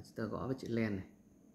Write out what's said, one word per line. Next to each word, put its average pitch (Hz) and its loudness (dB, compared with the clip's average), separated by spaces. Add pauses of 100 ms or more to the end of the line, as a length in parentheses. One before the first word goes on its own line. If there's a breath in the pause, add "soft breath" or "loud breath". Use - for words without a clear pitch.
chúng - -12
ta 113 0
gõ 92 -2
vào 131 0
chữ - -6
Lens 113 4
này. 95 -4 (480)